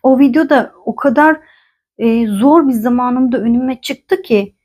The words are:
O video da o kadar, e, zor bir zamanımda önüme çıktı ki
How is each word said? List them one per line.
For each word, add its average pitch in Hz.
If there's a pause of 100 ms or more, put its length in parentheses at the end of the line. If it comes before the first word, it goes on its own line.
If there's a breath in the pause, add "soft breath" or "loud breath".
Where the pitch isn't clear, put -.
O 262
video 277
da 254 (120)
o 220
kadar, 302 (580 soft breath)
e, 226
zor 269
bir 262
zamanımda 247
önüme 247
çıktı 370
ki 202 (100)